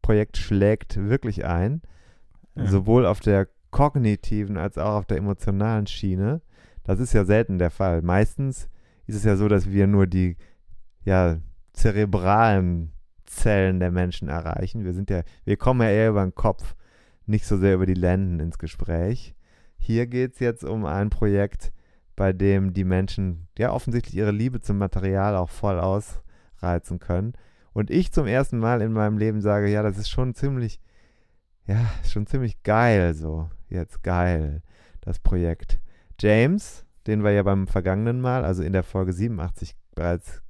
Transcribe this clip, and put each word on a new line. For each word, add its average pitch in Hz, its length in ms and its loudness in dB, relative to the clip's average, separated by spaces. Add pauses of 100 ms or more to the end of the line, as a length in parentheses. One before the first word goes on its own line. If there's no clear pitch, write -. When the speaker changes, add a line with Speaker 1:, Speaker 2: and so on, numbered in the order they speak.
Speaker 1:
Projekt 107 360 2
schlägt 104 600 2
wirklich 107 480 -2
ein, 98 360 0 (760)
Speaker 2:
Ja. - 100 -2
Speaker 1:
sowohl 98 400 4
auf 90 140 0
der 98 260 2 (240)
kognitiven 107 880 0
als 90 200 -4
auch 104 220 -2
auf 98 80 -6
der 101 120 -2
emotionalen 101 680 -2
Schiene. 101 560 -2 (400)
Das 95 160 0
ist 123 140 0
ja 101 120 6
selten 101 340 2
der 87 120 2
Fall. 85 320 0
Meistens 107 680 0 (380)
ist 107 80 -8
es 101 100 -4
ja 104 120 4
so, 104 120 2
dass 95 220 4
wir 98 160 4
nur 98 220 4
die, 90 280 0 (680)
ja, 90 340 2 (340)
zerebralen 98 1200 2 (340)
Zellen 95 540 2
der 90 120 0
Menschen 90 360 -2
erreichen. 85 560 -6
Wir 90 80 -4
sind 95 160 -6
ja, 90 140 -2 (220)
wir 104 120 0
kommen 127 260 2
ja 113 80 2
eher 110 200 2
über 101 140 0
den 92 100 -4
Kopf, - 400 -2 (500)
nicht 107 220 0
so 104 100 0
sehr 95 200 4
über 92 100 2
die 92 80 2
Lenden 90 460 0
ins 82 180 -6
Gespräch. 87 760 -4 (440)
Hier 113 280 0
geht's 123 340 -4
jetzt 120 240 -4
um 104 200 -4
ein 95 260 -2
Projekt, 101 640 0 (440)
bei 98 160 2
dem 98 400 2
die 95 120 -2
Menschen 92 720 -2
ja - 160 0
offensichtlich 120 440 -4
ihre 104 160 -2
Liebe 120 280 -4
zum 101 180 -2
Material 98 580 -2
auch 90 120 -2
voll 98 300 -4
ausreizen 87 1200 -4
können. 92 340 -4 (400)
Und - 180 -2
ich 180 220 0
zum 151 140 2
ersten 131 320 0
Mal 113 240 0
in 113 100 -2
meinem 107 240 0
Leben 107 240 0
sage, 104 300 2
ja, 104 120 0
das 101 140 -2
ist 98 140 -6
schon 127 240 -2
ziemlich, 131 440 -4 (880)
ja, 110 200 0 (200)
schon 104 200 2
ziemlich 127 380 -2
geil 104 500 4
so, 78 340 -6 (220)
jetzt 90 320 -8
geil, 87 580 0 (400)
das - 200 -6
Projekt. - 600 0 (400)
James, 117 640 2 (220)
den 107 180 0
wir 104 60 4
ja 101 140 4
beim 98 220 0
vergangenen 101 540 -2
Mal, 127 240 -2
also 90 180 -2
in 85 120 -2
der 92 80 2
Folge 92 320 -4
siebenundachtzig 90 600 -6 (200)
bereits 87 560 -4